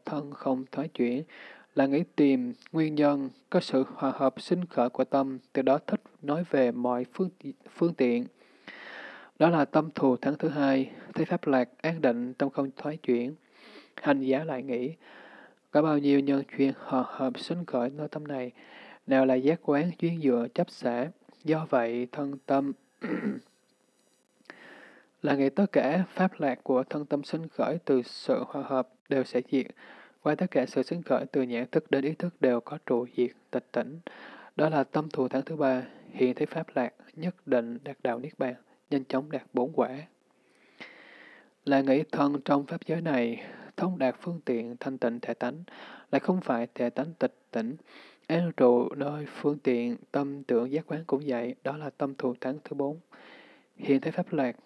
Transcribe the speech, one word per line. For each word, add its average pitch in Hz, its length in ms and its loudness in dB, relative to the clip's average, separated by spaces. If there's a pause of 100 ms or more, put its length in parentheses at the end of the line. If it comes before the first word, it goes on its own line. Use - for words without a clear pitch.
thân 143 260 -6
không 131 420 -2
thoái 147 160 -4
chuyển, 123 340 -2 (520)
là 135 120 4
nghĩ 139 180 2 (120)
tìm 135 360 4 (200)
nguyên 156 220 0
nhân, 143 360 2 (200)
có 180 100 4
sự 135 240 0 (100)
hòa 135 200 -2
hợp 131 260 2
sinh 175 240 -2
khởi 127 240 0
của 131 160 -2
tâm, 135 340 0 (140)
từ 135 100 0
đó 131 240 4
thích - 140 -2 (220)
nói 147 280 -2
về 127 220 4
mọi 123 400 -2
phương, 185 180 -2 (460)
phương 170 180 2
tiện. 123 320 2 (1120)
Đó 165 120 6
là 160 140 4
tâm 156 300 2
thù 131 220 4
thắng 143 220 -2
thứ 160 100 0
hai, 135 420 2 (240)
thấy 160 100 0
pháp - 220 -2
lạc 131 220 4 (140)
an 165 200 -2
định, 123 320 2
tâm 139 160 -2
không 139 260 -2
thoái 151 200 -8
chuyển. 127 380 0 (640)
Hành 139 240 2
giả 131 240 2
lại 135 180 -6
nghĩ, 135 300 -4 (800)
có 151 120 6
bao 151 160 4
nhiêu 143 220 6
nhân 139 220 2 (160)
duyên 135 200 4
hòa 127 280 0
hợp 127 320 -4
sinh 170 260 -6
khởi 123 260 -2
nơi 151 180 -8
tâm 151 180 -8
này, 131 240 -6 (560)
nào 131 200 4
là 131 80 6
giác 139 280 2
quán 151 280 2 (100)
duyên 165 200 0
dựa 120 340 2
chấp 175 160 0
xả, 123 400 -4 (340)
do 156 260 0
vậy 120 420 0
thân 139 340 -6
tâm 139 260 2 (280)
<clears throat> - 80 -8 (2250)
là 143 120 2
nghĩ 139 160 4
tất 202 220 2
cả 151 360 2
pháp - 320 0
lạc 135 220 0
của 127 280 2
thân 147 160 -6
tâm 143 180 -2
sinh 160 240 -6
khởi 127 360 -2
từ 131 180 4
sự 123 460 -2
hòa 139 140 -6
hợp 131 260 -2 (200)
đều 135 160 2
sẽ - 160 -2 (100)
diệt, 135 160 2 (560)
qua 151 120 2
tất 180 160 0
cả 127 160 2
sự - 160 -2
sinh 175 200 -4
khởi 131 240 0
từ 135 160 0
nhãn 123 280 -2
thức - 200 0
đến 135 140 2
ý 151 100 0
thức 175 260 -6
đều 123 200 4
có - 260 -10
trụ 123 200 2 (100)
diệt, 120 140 2 (200)
tịch - 220 -4
tỉnh. 123 260 -4 (580)
Đó 151 120 2
là 151 160 2
tâm 156 240 -2
thù 135 200 0
thắng 131 140 -2
thứ 160 140 -8
ba, 131 260 2 (300)
hiện 127 220 2
thấy 151 120 -2
pháp 165 280 -6
lạc, 123 200 -2 (220)
nhất 165 180 -4 (120)
định 120 380 0
đạt 143 180 -10
đạo 120 160 -2
niết 135 200 -12
bàn, 127 160 -2 (360)
nhanh 139 140 0
chóng 151 260 -4
đạt 143 120 -4 (100)
bốn 131 200 0
quả. 135 260 0 (1700)
Là 139 160 4
nghĩ 135 220 4 (100)
thân 143 320 2
trong 143 220 2
pháp 170 200 -6
giới 165 140 -2
này, 123 440 -2 (320)
thông 180 220 -2
đạt 127 220 0
phương 170 240 -8
tiện 120 360 -2
thanh 131 180 -6
tịnh 120 220 -2
thể 117 140 -6
tánh, 151 300 -6 (480)
lại 135 80 4
không 185 200 0
phải 120 340 -2
thể 120 160 0
tánh 160 280 -6
tịch - 160 0 (160)
tỉnh, 117 260 -4 (500)
an 170 300 0
trụ 123 400 6
nơi 143 320 -6
phương 147 300 -2
tiện, 120 380 0 (160)
tâm 139 320 -4
tưởng 120 280 2
giác 160 140 -2
quán 165 200 -6
cũng 135 200 0
vậy, 123 280 -4 (100)
đó 139 120 -4
là 151 140 -10
tâm 139 240 -4
thù 127 260 -4
thắng 135 240 -6
thứ - 100 -10
bốn. 143 240 -4 (800)
Hiện 135 240 2
thấy 160 120 -4
pháp - 200 -4
lạc, 131 340 0